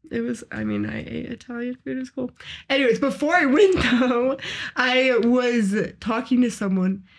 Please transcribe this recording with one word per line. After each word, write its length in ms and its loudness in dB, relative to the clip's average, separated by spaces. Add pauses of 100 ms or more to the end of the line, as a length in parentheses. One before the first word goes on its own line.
(120)
It 100 -4
was, 280 -6
I 140 -8
mean, 220 -2
I 160 -6
ate 240 -8
Italian 580 -10
food. 140 -8
It 20 -8
was 100 -10
cool. 220 -8 (380)
Anyways, 300 2
before 360 0
I 100 4
went, 300 6
<laughs> 240 2
though, 380 0 (400)
I 460 2
was 520 2 (240)
talking 440 0
to 80 2
someone, 520 -2 (160)